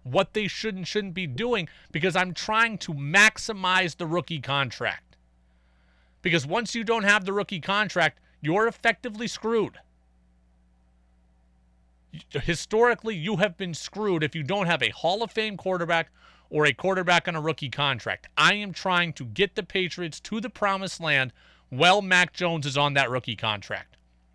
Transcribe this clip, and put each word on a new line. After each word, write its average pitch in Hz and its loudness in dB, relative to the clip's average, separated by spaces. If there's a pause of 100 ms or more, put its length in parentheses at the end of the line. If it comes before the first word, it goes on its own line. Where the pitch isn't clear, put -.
what 156 0
they 214 -2
should 208 -4
and 185 -8
shouldn't 196 -4
be 185 -6
doing, 202 -2 (220)
because 165 0
I'm 185 2
trying 220 0
to - -8
maximize 185 2
the 175 -4
rookie 165 -2
contract. 123 -4 (1040)
Because 160 0
once 208 -2
you 233 -4
don't 226 0
have 202 4
the 196 -4
rookie 202 -4
contract, 185 0 (220)
you're 185 0
effectively 226 -4
screwed. 220 -2 (2500)
Historically, 220 0
you 180 -4
have 185 0
been 180 -6
screwed 185 -2
if 147 -4
you 160 -6
don't 185 -2
have 160 2
a 110 2
Hall 185 -2
of 220 -6
Fame 214 -4
quarterback 170 -2 (400)
or 151 2
a 139 4
quarterback 180 2
on 170 -4
a 156 -2
rookie 151 -4
contract. 123 -2
I 165 6
am 208 -6
trying 175 0
to 139 -12
get 123 0
the 208 -4
Patriots 175 -4
to 220 -6
the 220 -8
promised 190 -4
land 139 2 (380)
while 175 6
Mac 180 4
Jones 165 -2
is 139 -2
on 143 2
that 135 2
rookie 123 -4
contract. 104 -6 (380)